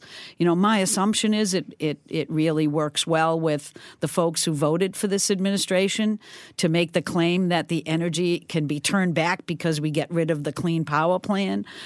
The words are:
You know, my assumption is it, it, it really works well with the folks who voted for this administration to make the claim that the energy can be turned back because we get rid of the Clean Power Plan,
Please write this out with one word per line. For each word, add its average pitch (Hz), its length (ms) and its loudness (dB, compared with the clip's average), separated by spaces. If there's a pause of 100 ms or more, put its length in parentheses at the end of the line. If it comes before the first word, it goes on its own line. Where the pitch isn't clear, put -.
(380)
You 165 80 2
know, 170 100 4
my 202 240 4
assumption 208 540 2
is 214 200 0
it, 170 260 -4
it, 151 280 -2
it 156 220 -4
really 156 380 2
works 151 400 -2
well 160 320 2
with 156 340 -2 (260)
the 160 80 -2
folks 170 360 0
who 165 100 0
voted 160 420 0
for - 120 -2
this 196 240 0
administration 196 880 0 (380)
to 180 100 2
make 170 240 2
the 170 100 0
claim 175 480 2
that 170 180 0
the 165 200 -4
energy 170 520 0
can 156 280 -4
be 147 120 -2
turned 185 340 0
back 170 320 0
because 160 340 -2
we 151 120 -2
get 147 200 -2
rid 165 200 0
of 147 120 -2
the 147 100 -4
Clean 165 300 -2
Power 160 360 0
Plan, 196 460 -2 (200)